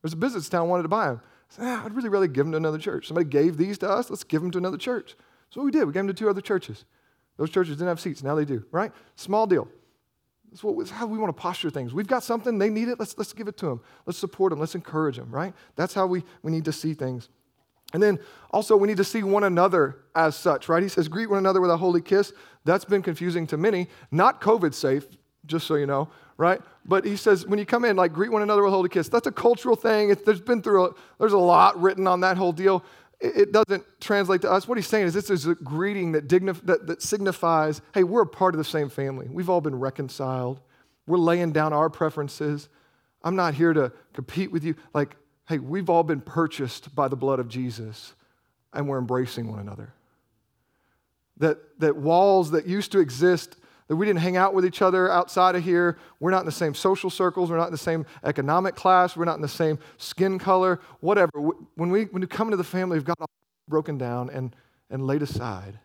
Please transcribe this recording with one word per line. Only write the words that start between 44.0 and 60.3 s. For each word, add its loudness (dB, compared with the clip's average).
compete -6
with -2
you." -4
Like, -4
Hey, -2
we've -6
all 4
been 0
purchased -6
by 0
the -4
blood -2
of -6
Jesus, -10
and -4
we're -4
embracing -4
one -10
another. -14
That, -2
that 2
walls 4
that 0
used -4
to 4
exist, 2
that -2
we 0
didn't 2
hang 0
out 4
with 2
each 0
other 4
outside 4
of -2
here, 2
we're 0
not 2
in -6
the -6
same -2
social 0
circles, 0
we're -2
not 0
in -8
the -8
same -2
economic 0
class, 4
we're -2
not -2
in -10
the -4
same -2
skin -2